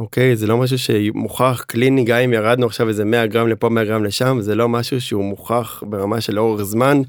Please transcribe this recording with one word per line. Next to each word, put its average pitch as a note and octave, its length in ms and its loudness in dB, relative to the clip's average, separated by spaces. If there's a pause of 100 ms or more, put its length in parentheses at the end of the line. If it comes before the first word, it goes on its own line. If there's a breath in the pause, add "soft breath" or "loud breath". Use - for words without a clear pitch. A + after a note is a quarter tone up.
אוקיי? B2 360 2
זה G#2+ 100 -2
לא A2 100 2
משהו B2+ 220 0
שמוכח A2 880 0
קליני, C3 380 2
גם A#2 140 2
אם B2+ 140 2
ירדנו A#2 340 2
עכשיו A2+ 220 -2
איזה G#2 160 0
מאה A2+ 220 2
גרם A#2 220 2
לפה, A2 200 0
מאה A2+ 160 2
גרם G#2+ 200 0
לשם, B2+ 360 0
זה G#2 140 -2
לא A#2 140 2
משהו A#2+ 320 -2
שהוא G#2 240 -2
מוכח A2+ 640 -4
ברמה G#2 340 -4
של G#2 180 -4
אורך G#2+ 240 0
זמן, B2 460 2